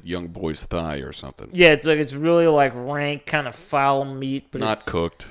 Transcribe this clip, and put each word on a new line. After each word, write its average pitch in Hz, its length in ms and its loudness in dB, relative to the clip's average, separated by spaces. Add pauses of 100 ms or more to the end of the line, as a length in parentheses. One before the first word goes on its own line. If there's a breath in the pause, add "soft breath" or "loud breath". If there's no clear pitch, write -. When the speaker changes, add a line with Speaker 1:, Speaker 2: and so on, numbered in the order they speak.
Speaker 1:
young 87 220 -6
boy's 85 360 -6
thigh 80 360 -6
or 67 160 -10
something. - 400 -16
Speaker 2:
Yeah, 175 140 8
it's 147 180 4
like, 156 120 4
it's 135 140 -4
really, 170 340 2
like, 143 280 4
rank, 143 500 -6
kind 147 240 -4
of 113 60 -12
foul 139 500 0
meat, 135 460 -6
but 123 100 -8
Speaker 1:
Not 110 160 0
Speaker 2:
it's, - 80 -14
Speaker 1:
cooked. - 460 -4